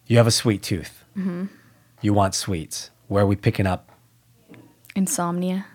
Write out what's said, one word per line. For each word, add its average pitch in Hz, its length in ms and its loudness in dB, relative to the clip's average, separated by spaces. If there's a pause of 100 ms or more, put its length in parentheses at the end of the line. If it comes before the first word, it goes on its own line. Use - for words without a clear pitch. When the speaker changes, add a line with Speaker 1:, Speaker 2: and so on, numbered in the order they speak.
Speaker 1:
You 113 100 4
have 117 100 8
a 117 60 4
sweet 101 300 0
tooth. - 420 -8 (120)
Speaker 2:
Mm-hmm. 185 300 -4 (540)
Speaker 1:
You 101 140 2
want 98 200 2
sweets. - 560 -8 (180)
Where 101 160 2
are - 20 4
we 98 100 2
picking 104 300 0
up? 90 240 -4 (1080)
Speaker 2:
Insomnia. 185 800 -2